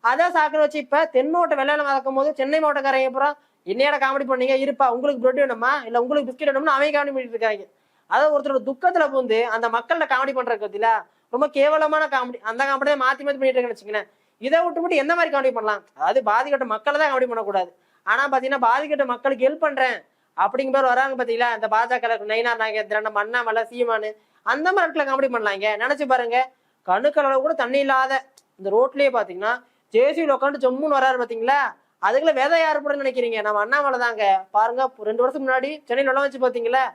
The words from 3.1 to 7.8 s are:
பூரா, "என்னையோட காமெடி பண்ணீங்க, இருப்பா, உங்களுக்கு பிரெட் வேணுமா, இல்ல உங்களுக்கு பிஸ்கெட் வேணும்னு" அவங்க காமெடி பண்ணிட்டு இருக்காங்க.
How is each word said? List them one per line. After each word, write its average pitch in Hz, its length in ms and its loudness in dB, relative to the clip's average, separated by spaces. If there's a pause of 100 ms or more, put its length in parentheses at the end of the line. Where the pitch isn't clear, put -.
பூரா, 277 260 0 (280)
"என்னையோட 269 340 0
காமெடி 269 300 0
பண்ணீங்க, 254 260 2
இருப்பா, 269 340 2
உங்களுக்கு 254 420 2
பிரெட் 262 200 2
வேணுமா, 233 180 -2 (160)
இல்ல 233 180 0
உங்களுக்கு 262 320 -2
பிஸ்கெட் 294 140 -2
வேணும்னு" 269 160 0
அவங்க 294 340 2
காமெடி 285 140 -2
பண்ணிட்டு 247 260 -6
இருக்காங்க. 208 280 -2 (400)